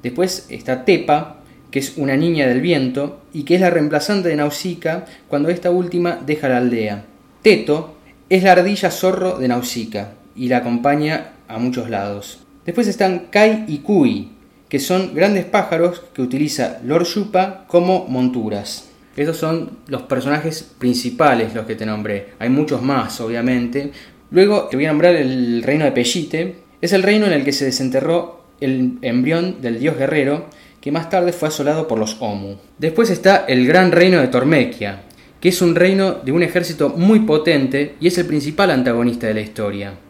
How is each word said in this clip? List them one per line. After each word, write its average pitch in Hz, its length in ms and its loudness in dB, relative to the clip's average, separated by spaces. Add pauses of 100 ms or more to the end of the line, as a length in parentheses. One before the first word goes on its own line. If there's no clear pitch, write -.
Después 170 460 -4
está - 360 -6
Tepa, 160 560 0 (300)
que 135 100 -4
es - 180 -10
una 135 180 0
niña 156 300 2
del 127 160 2
viento, 139 580 -2 (100)
y 151 120 -10
que 170 140 2
es 185 40 2
la 185 80 4
reemplazante 170 640 0
de 151 60 0
Nausicaa 160 680 -4 (220)
cuando 147 240 0
esta 180 200 0
última 175 540 0
deja 147 240 -2
la 127 100 2
aldea. 110 460 -2 (380)
Teto 165 560 2 (320)
es 185 120 4
la 190 100 6
ardilla 185 380 4
zorro 185 480 -2
de 127 100 -2
Nausicaa, 110 680 -6 (200)
y 127 140 -6
la 123 100 2
acompaña 143 760 -2 (140)
a 113 120 -12
muchos 120 320 -4
lados. 101 480 -8 (260)
Después 214 220 -2
están 190 440 0
Kai 214 380 4
y 147 100 -6
Kui, 139 520 0 (400)
que 143 80 -2
son 180 360 -2
grandes 190 300 2
pájaros 175 580 -2 (120)
que 135 80 -4
utiliza 135 640 -2
Lord 165 200 2
Yupa 190 640 -2
como 175 400 2
monturas. 120 840 -4 (280)
Estos 156 200 -2
son 160 420 -4 (100)
los 127 140 -6
personajes 147 600 -4 (160)
principales, 120 760 0
los 110 140 -8
que 110 80 -6
te 113 100 -8
nombré. 107 540 -6
Hay 120 120 -2
muchos 143 320 0
más, 127 380 -2
obviamente. 120 680 -2 (400)
Luego 202 400 4
te 127 60 -4
voy 147 100 0
a 156 40 -2
nombrar 165 260 4
el 127 480 0
reino 147 200 2
de 135 60 4
Pellite. 160 680 -4 (220)
Es 170 120 0
el 190 100 4
reino 208 240 4
en 185 60 2
el 143 100 2
que 139 100 0
se 139 120 -2
desenterró 135 720 -2 (240)
el 131 420 -2
embrión 147 580 -2
del 117 180 -4
dios 147 180 0
guerrero, 143 500 0 (340)
que 143 120 -6
más 165 180 -4
tarde 175 220 2
fue 160 160 -4
asolado 151 400 -2
por 110 100 -2
los 107 220 -4
Omu. 101 360 -8 (220)
Después 165 320 0
está 185 380 4
el 127 180 4
gran 180 260 6
reino 180 280 6
de 127 80 2
Tormequia, 123 760 0 (380)
que 180 100 4
es 180 120 0
un 170 120 4
reino 190 380 4 (120)
de 131 80 -2
un 170 100 2
ejército 160 480 -2
muy 202 300 4
potente 147 800 0
y 165 80 2
es 180 100 0
el 170 80 0
principal 151 440 0
antagonista 120 560 0
de 110 80 -2
la 107 60 -2
historia. 101 540 -8 (140)